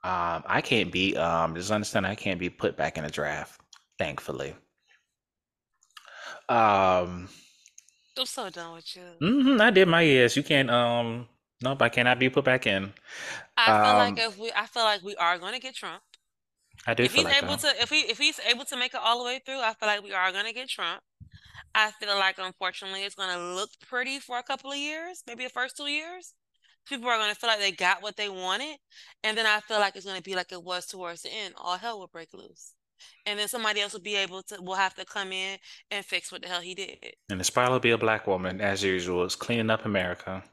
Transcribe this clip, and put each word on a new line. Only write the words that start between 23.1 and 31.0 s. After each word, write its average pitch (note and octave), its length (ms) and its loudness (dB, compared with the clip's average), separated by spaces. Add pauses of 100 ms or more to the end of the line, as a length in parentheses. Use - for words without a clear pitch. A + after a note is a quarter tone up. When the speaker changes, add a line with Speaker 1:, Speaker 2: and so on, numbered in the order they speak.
Speaker 2:
gonna F3+ 400 -6
look G3+ 140 -6 (180)
pretty C4 320 -6
for B3 180 -8
a B3 60 -6
couple C4+ 280 -8
of C#4+ 60 -6
years, D#4+ 480 -10
maybe A#3+ 200 -10
the - 40 -8
first B3 280 -6
two D4 100 -8
years. E4 460 -8 (520)
People B3 220 -6
are A#3 100 2
gonna G#3 160 0
feel A#3 160 -4
like A3 100 2
they G3 120 0
got F#3 320 0
what G#3 140 -10
they G#3 100 -4
wanted, G3+ 500 -6 (460)
and G#3+ 140 0
then A3+ 80 2
I G#3+ 160 4
feel G#3+ 180 0
like G3 160 2
it's F#3+ 100 -16
gonna F#3+ 160 -10
be F#3 140 -6
like F3+ 160 -4
it F#3 100 -12
was F3+ 240 -6
towards E3+ 360 -12